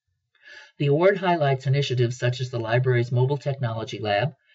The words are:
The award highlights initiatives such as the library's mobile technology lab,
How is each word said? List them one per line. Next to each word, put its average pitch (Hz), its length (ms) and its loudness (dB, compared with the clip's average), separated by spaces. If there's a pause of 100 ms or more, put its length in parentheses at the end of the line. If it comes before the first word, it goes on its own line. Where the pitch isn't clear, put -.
(800)
The 147 80 0
award 175 320 4
highlights 151 480 0
initiatives 127 500 0
such 123 240 -2
as 127 100 -6
the 117 100 -6
library's 120 500 0
mobile 131 280 0
technology 117 600 -6
lab, 107 360 0 (200)